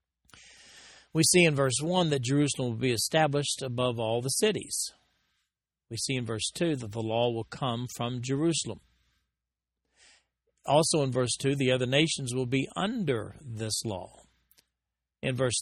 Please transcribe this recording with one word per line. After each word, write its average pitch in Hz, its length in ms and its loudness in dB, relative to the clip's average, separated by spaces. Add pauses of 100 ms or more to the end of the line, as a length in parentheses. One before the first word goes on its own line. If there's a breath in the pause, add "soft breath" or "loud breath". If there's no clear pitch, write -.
(1160 loud breath)
We 160 100 4
see 180 200 8
in 156 100 6
verse 131 260 2
one 170 300 2
that 139 120 0
Jerusalem 135 500 0
will 110 60 -6
be 127 140 2
established 143 720 0
above 123 360 -2
all 117 220 0
the 127 80 -6
cities. - 640 -2 (1000)
We 113 60 -10
see 131 200 -2
in 120 100 -4
verse 110 280 -4
two 165 220 0
that 110 160 -10
the 113 80 -6
law 117 320 2
will 113 180 -6
come 123 360 -4 (100)
from 123 260 -4
Jerusalem. 139 580 -2 (1900 soft breath)
Also 156 360 4
in 135 80 0
verse 123 260 0
two, 139 200 0
the 127 160 2
other 127 140 0
nations 135 480 0
will 131 120 -2
be 135 300 -2
under 160 640 -4
this 110 440 -6
law. 92 280 -6 (1080)
In 131 160 -2
verse 123 260 0